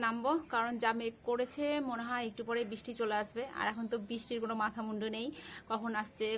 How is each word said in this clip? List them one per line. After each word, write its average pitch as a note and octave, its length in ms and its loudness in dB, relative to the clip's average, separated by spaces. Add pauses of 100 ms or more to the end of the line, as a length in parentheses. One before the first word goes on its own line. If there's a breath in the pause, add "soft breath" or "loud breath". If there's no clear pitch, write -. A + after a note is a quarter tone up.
নামবো, A#3 260 4 (220)
কারণ A#3 180 4 (100)
যা A3+ 80 6 (100)
মেঘ A#3 140 -2 (140)
করেছে B3 360 2 (260)
মনে A#3 180 -2
হয় B3 220 0
একটু A#3 180 -6
পরে A#3 120 2 (100)
বৃষ্টি A3+ 300 -6
চলে G#3+ 220 2
আসবে। A3 200 -4 (160)
আর G3+ 140 2
এখন A3+ 200 -2
তো A#3 40 2 (120)
বৃষ্টির A#3 360 -2
কোনো A3+ 180 0
মাথা A3 240 0
মুন্ডু G#3+ 300 0
নেই, A#3 100 -2 (440 loud breath)
কখন A3 220 0 (100)
আসছে, G#3+ 240 -2 (120)